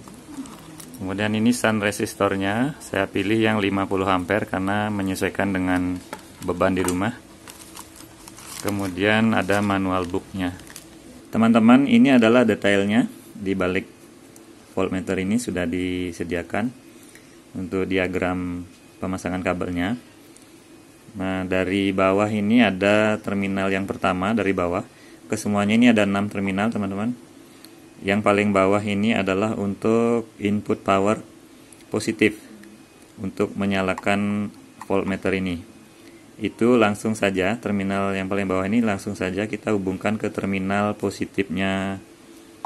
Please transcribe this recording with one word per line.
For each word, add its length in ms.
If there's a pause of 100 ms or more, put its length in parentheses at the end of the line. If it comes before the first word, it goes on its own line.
(1040)
Kemudian 320
ini 160
sun 320
resistornya, 960
saya 320
pilih 240
yang 240
lima 240
puluh 240
ampere 400
karena 400
menyesuaikan 640
dengan 480 (480)
beban 240
di 80
rumah. 320 (1500)
Kemudian 720
ada 240
manual 480
booknya. 480 (720)
Teman-teman, 640
ini 240
adalah 320
detailnya 600 (260)
di 160
balik 320 (880)
voltmeter 480
ini 160
sudah 320
disediakan 1040 (880)
untuk 240
diagram 800 (400)
pemasangan 400
kabelnya. 560 (1200)
Nah, 240
dari 480
bawah 400
ini 320
ada 560
terminal 480
yang 160
pertama 480
dari 240
bawah. 320 (400)
Kesemuanya 480
ini 160
ada 160
enam 240
terminal, 400
teman-teman. 400 (920)
Yang 160
paling 320
bawah 320
ini 320
adalah 400
untuk 800
input 480
power 400 (640)
positif 480 (840)
untuk 340
menyalakan 960 (320)
voltmeter 540
ini. 260 (720)
Itu 400
langsung 400
saja, 460
terminal 560
yang 100
paling 220
bawah 180
ini 140
langsung 320
saja 340
kita 240
hubungkan 480
ke 140
terminal 640
positifnya 1040 (640)